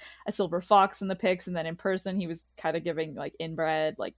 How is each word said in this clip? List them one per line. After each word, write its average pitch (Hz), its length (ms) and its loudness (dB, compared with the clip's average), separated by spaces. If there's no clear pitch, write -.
a 214 40 -2
silver 180 300 0
fox 202 400 6
in 196 60 -4
the 190 80 -2
pics, 185 320 0
and 180 80 -4
then 160 100 -2
in 165 100 -4
person, 190 440 -2
he 175 80 -2
was 165 180 -6
kind 160 200 0
of 160 60 -4
giving, 160 320 -2
like, 143 240 -6
inbred, 156 580 0
like, - 200 -4